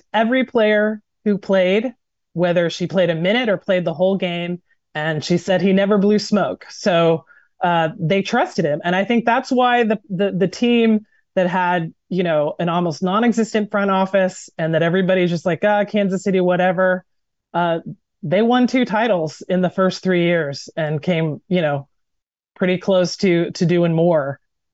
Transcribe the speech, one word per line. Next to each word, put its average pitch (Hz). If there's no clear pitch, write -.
every 233
player 214
who 202
played, 196
whether 170
she 175
played 175
a 165
minute 214
or 185
played 180
the 165
whole 185
game. 175
And 156
she 175
said 185
he 190
never 196
blew 208
smoke. 196
So, 170
uh, 170
they 190
trusted 233
him. 147
And 175
I 196
think 233
that's 247
why 247
the, 214
the, 190
the 185
team 226
that 180
had, 175
you 180
know, 156
an 175
almost 170
non-existent 214
front 202
office 190
and 160
that 160
everybody's 180
just 170
like, 170
"Ah, 208
Kansas 196
City, 190
whatever." 180
Uh, 170
they 180
won 247
two 254
titles 196
in 185
the 175
first 185
three 180
years 160
and 156
came, 160
you 180
know, 143
pretty 185
close 185
to, 170
to 180
doing 170
more. 160